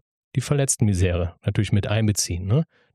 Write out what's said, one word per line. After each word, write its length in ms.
die 60
Verletztenmisere 1000
natürlich 300
mit 140
einbeziehen, 580
ne? 180